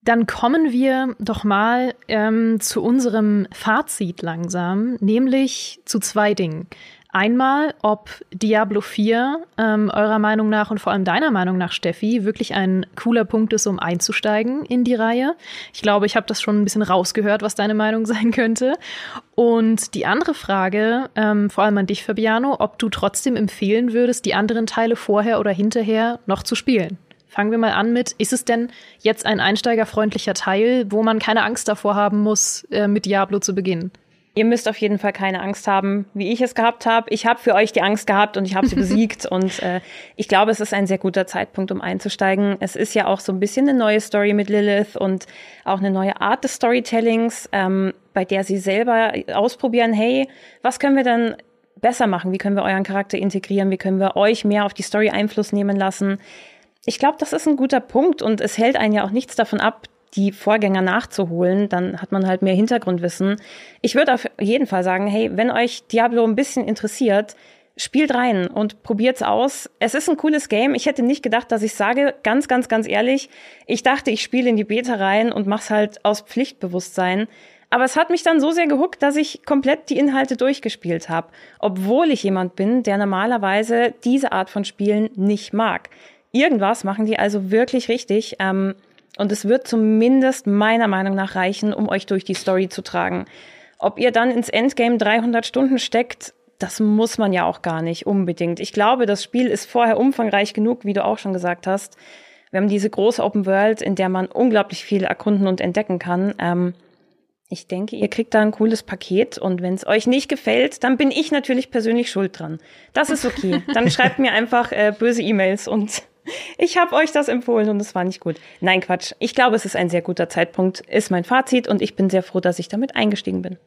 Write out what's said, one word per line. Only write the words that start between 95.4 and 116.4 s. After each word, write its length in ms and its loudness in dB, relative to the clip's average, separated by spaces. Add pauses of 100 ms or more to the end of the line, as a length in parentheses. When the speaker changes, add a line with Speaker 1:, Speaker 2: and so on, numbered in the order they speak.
Speaker 2:
Stunden 360 0
steckt, 540 -4 (260)
das 200 -8
muss 380 2
man 140 2
ja 120 0
auch 160 -2
gar 220 -4
nicht 240 -4
unbedingt. 540 0
Ich 120 -8
glaube, 340 2
das 160 -2
Spiel 260 0
ist 200 -4
vorher 300 2
umfangreich 560 0
genug, 300 -2
wie 80 -2
du 120 -2
auch 140 0
schon 140 -6
gesagt 340 -4
hast. 300 -4 (540)
Wir 100 -2
haben 80 2
diese 220 0
große 320 0
Open 220 0
World, 380 2
in 140 -2
der 120 0
man 180 0
unglaublich 580 0
viel 200 0
erkunden 440 0
und 120 0
entdecken 380 -2
kann. 400 -2
Ähm, 360 0 (760)
ich 180 -14
denke, 300 -8
ihr 120 -2
kriegt 260 -4
da 60 6
ein 120 4
cooles 300 0
Paket 560 -2
und 240 -4
wenn's 240 -4
euch 200 2
nicht 220 0
gefällt, 560 -2
dann 120 2
bin 140 2
ich 220 -2
natürlich 380 -2
persönlich 400 -2
schuld 280 -4
dran. 200 -10 (340)
Das 180 0
ist 140 -2
okay. 440 -2
Speaker 1:
<laughs> 60 -2
Speaker 2:
Dann 160 4
schreibt 280 2
mir 140 2
einfach, 380 0
äh, 260 2
böse 260 0
E-Mails 440 0
und 360 -4 (260)
<laughs> 300 -14